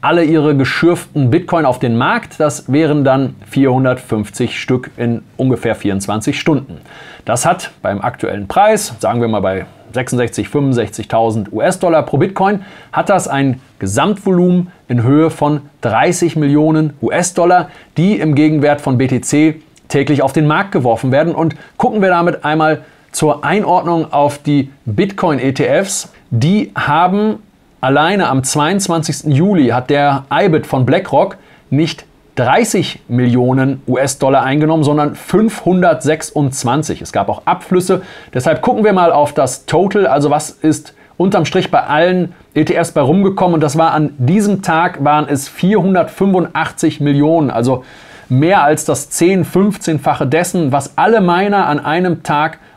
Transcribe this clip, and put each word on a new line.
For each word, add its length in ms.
alle 240
ihre 320
geschürften 720
Bitcoin 360
auf 140
den 180
Markt. 440
Das 280
wären 360
dann 300
vierhundertfünfzig 1080
Stück 380
in 240
ungefähr 380
vierundzwanzig 640
Stunden. 420
Das 220
hat 260
beim 200
aktuellen 480
Preis, 500
sagen 220
wir 80
mal 100
bei 280
sechsundsechzig, 560
fünfundsechzigtausend 1040
U-S-Dollar 500
pro 140
Bitcoin, 480
hat 180
das 200
ein 320
Gesamtvolumen 880
in 140
Höhe 280
von 320
dreißig 540
Millionen 680
U-S-Dollar, 680
die 240
im 160
Gegenwert 460
von 160
B 100
T 140
C 400
täglich 340
auf 120
den 120
Markt 280
geworfen 380
werden. 220
Und 220
gucken 240
wir 80
damit 360
einmal 360
zur 340
Einordnung 680
auf 260
die 340
Bitcoin-E 680
T 300
Fs. 280
Die 460
haben 640
alleine 480
am 160
zweiundzwanzigsten 880
Juli 380
hat 200
der 420
ibit 360
von 180
BlackRock 520
nicht 360
dreißig 720
Millionen 800
U-S-Dollar 560
eingenommen, 400
sondern 320
fünfhundertsechsundzwanzig. 1900
Es 100
gab 180
auch 160
Abflüsse. 580
Deshalb 280
gucken 220
wir 100
mal 180
auf 220
das 320
Total, 400
also 240
was 220
ist 420
unterm 280
Strich 260
bei 100
allen 520
E 100
T 120
Fs 160
bei 100
rumgekommen. 540
Und 60
das 140
war 180
an 260
diesem 420
Tag 420
waren 240
es 220
vierhundertfünfundachtzig 1500
Millionen, 500
also 340
mehr 320
als 240
das 240
zehn, 340
fünfzehnfache 840
dessen, 440
was 240
alle 260
Miner 440
an 140
einem 420
Tag 380